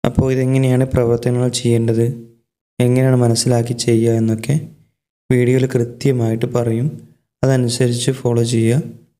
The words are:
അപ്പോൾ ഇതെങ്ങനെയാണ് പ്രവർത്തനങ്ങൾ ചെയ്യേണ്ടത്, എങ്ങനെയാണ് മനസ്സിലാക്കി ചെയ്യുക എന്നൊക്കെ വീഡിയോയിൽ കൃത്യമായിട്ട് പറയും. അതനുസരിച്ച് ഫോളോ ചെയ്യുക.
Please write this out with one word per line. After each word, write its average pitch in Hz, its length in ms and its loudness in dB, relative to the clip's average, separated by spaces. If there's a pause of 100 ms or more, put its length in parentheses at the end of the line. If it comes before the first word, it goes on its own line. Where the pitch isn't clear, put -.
അപ്പോൾ 131 280 0
ഇതെങ്ങനെയാണ് 131 580 2
പ്രവർത്തനങ്ങൾ 123 640 0
ചെയ്യേണ്ടത്, 117 460 0 (840)
എങ്ങനെയാണ് 127 380 2
മനസ്സിലാക്കി 117 600 0
ചെയ്യുക 113 380 2
എന്നൊക്കെ 110 340 -2 (760)
വീഡിയോയിൽ 127 400 2
കൃത്യമായിട്ട് 120 840 -2
പറയും. 120 320 -2 (540)
അതനുസരിച്ച് 123 680 0 (120)
ഫോളോ 117 220 0 (100)
ചെയ്യുക. 117 280 2 (360)